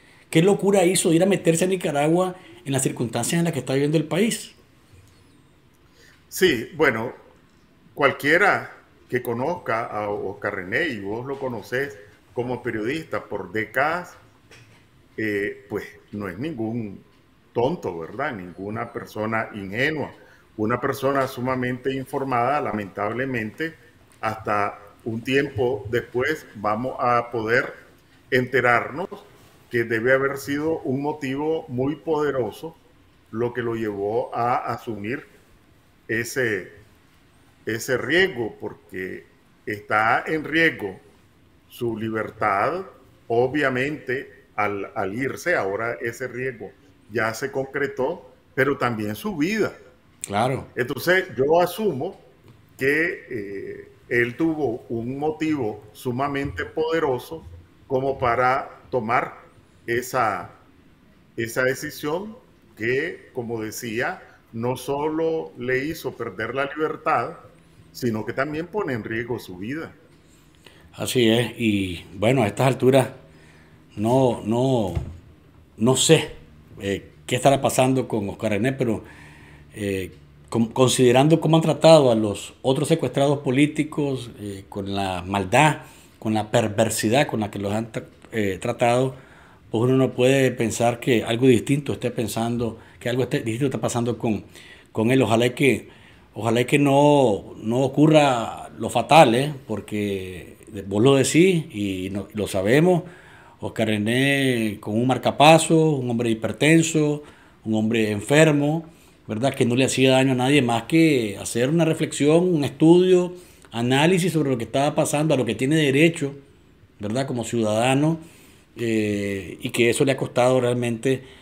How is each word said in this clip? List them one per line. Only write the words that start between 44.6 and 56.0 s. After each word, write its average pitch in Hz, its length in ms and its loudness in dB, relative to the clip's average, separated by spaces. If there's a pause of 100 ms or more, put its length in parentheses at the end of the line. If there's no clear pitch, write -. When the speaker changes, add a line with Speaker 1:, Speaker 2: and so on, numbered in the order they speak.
Speaker 2:
al 98 200 -4
irse. 135 420 -4
Ahora 110 440 -2
ese 117 280 -8
riesgo 120 420 -10 (420)
ya 110 220 -2
se 135 160 -6
concretó, 135 800 -4 (220)
pero 135 240 0
también 110 360 -2
su 208 220 -8
vida. 175 400 -2 (460)
Speaker 1:
Claro. 107 520 -2
Speaker 2:
Entonces, 127 520 0 (100)
yo 147 240 4
asumo 175 600 -2 (580)
que, 156 520 0
eh, 101 580 -10 (200)
él 123 280 0
tuvo 151 520 -2
un 123 300 -6
motivo 147 640 -2 (100)
sumamente 139 720 -4